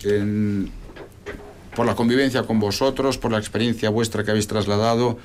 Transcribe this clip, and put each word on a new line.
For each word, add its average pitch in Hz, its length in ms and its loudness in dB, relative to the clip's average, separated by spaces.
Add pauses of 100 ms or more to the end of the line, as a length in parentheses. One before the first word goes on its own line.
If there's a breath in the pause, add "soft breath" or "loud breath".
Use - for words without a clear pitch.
en, 104 640 0 (1040)
por 117 100 0
la 110 100 2
convivencia 123 480 2
con 110 180 0
vosotros, 131 560 0
por 117 140 -2
la 110 60 2
experiencia 110 520 0
vuestra 113 340 0
que 107 80 -2
habéis 104 160 2
trasladado, 113 760 2